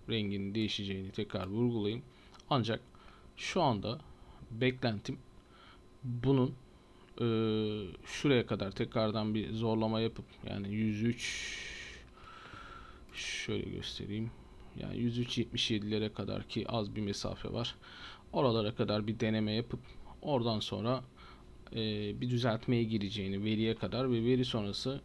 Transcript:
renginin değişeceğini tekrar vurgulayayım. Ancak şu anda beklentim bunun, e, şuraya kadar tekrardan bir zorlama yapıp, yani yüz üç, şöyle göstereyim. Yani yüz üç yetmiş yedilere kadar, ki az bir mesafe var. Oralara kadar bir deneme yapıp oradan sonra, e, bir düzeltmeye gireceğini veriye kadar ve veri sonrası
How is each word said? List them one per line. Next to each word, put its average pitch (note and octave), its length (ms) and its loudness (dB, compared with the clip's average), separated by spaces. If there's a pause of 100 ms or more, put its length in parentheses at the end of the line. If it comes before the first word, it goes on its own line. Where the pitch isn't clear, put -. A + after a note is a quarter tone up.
renginin G2+ 460 0
değişeceğini G2 560 -2
tekrar G2+ 360 -2
vurgulayayım. A2+ 560 2 (460)
Ancak A2+ 320 2 (560)
şu - 240 0
anda A#2 380 2 (520)
beklentim B2 680 0 (840)
bunun, C3 520 4 (640)
e, A#2+ 40 4 (800)
şuraya B2+ 400 4
kadar G2+ 260 0
tekrardan G#2+ 640 2
bir G2+ 180 0
zorlama A2 460 4
yapıp, A2+ 260 0 (240)
yani G2 240 -2
yüz G#2+ 300 2
üç, - 500 -2 (1600)
şöyle - 560 -4
göstereyim. G2+ 600 -4 (480)
Yani G2 180 -4
yüz A#2 220 0
üç A#2+ 180 -2
yetmiş A#2 340 0
yedilere G#2+ 420 0
kadar, G2 340 -4
ki - 220 -2
az A2 260 -2
bir A2 60 -2
mesafe G2 520 -4
var. A2+ 220 -2 (580)
Oralara A2+ 420 4
kadar G#2+ 320 2
bir A2 120 -2
deneme A2 320 2
yapıp A#2 280 -2 (420)
oradan A#2 380 2
sonra, A2+ 440 0 (720)
e, G#2+ 460 -2
bir B2+ 80 -2
düzeltmeye A#2+ 540 4
gireceğini G2+ 600 0
veriye A2 320 4
kadar A2+ 360 0
ve A2+ 140 4
veri B2+ 200 6
sonrası B2 600 -2